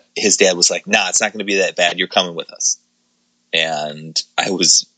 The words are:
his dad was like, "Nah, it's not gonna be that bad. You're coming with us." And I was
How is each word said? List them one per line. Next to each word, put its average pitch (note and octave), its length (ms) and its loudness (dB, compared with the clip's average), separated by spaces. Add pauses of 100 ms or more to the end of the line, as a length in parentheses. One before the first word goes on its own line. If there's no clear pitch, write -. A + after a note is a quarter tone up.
(140)
his - 220 0
dad F#2 200 2
was F2 140 2
like, F2 160 -4
"Nah, G2+ 220 0
it's F2+ 140 0
not G#2 100 -2
gonna G#2 120 -8
be G2 120 -2
that F2 200 0
bad. F2 220 2
You're F2+ 100 -2
coming F2+ 260 0
with - 180 -10
us." - 240 -2 (800)
And D#2 640 -4 (160)
I - 140 0
was - 360 2 (120)